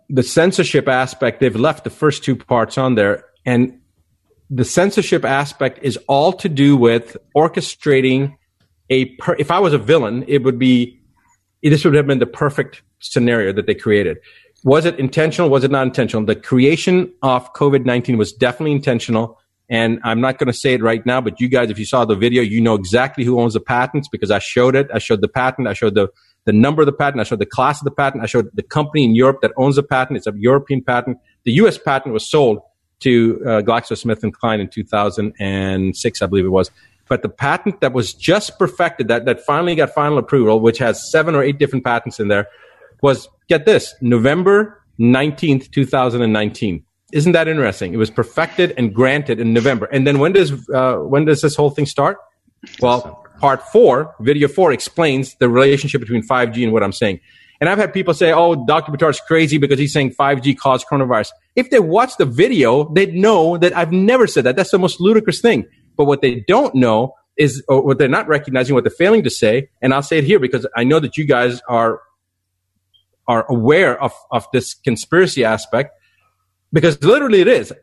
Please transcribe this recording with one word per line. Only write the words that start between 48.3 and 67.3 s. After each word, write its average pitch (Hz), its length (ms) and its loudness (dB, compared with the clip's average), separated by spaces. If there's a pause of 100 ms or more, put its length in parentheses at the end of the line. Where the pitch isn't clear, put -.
and 117 160 -2
granted 131 460 0
in 113 140 -2
November. 117 400 0
And 135 120 0
then 143 140 2
when 156 140 2
does, 147 380 0
uh, 127 260 0
when 135 300 0
does 147 160 2
this 147 120 0
whole 147 160 0
thing 143 160 -4
start? 156 300 -2 (640)
Well, 123 440 -2 (140)
part 135 320 0
four, 156 480 4
video 143 300 2
four 160 240 2
explains 135 640 -2
the 123 120 2
relationship 139 520 2
between 113 240 -4
five 123 280 0
G 120 120 -2
and 113 80 0
what 110 100 2
I'm 101 80 0
saying. 98 300 -4 (400)
And 156 80 0
I've 196 100 0
had 196 140 -2
people 185 220 -2
say, 165 180 2
"Oh, 165 340 2
Doctor 156 240 0
Bittar's 147 300 0
crazy 160 380 0
because 139 200 0
he's 147 140 -2
saying 135 200 0
five 139 280 -2
G 135 140 0
caused 131 340 -2
coronavirus." 123 400 -2 (260)
If 254 160 -2
they 269 80 4
watch 208 380 0
the 185 80 2
video, 147 720 2
they'd 190 200 0
know 175 440 2
that 170 180 2
I've 170 160 -2
never 208 340 4
said 147 180 0
that. 127 120 0
That's 185 140 -2
the 196 80 2
most 185 220 -2
ludicrous 214 400 2
thing. 170 260 0 (300)
But 147 100 2
what 143 140 2
they 123 280 0
don't 233 260 2
know 123 400 2 (220)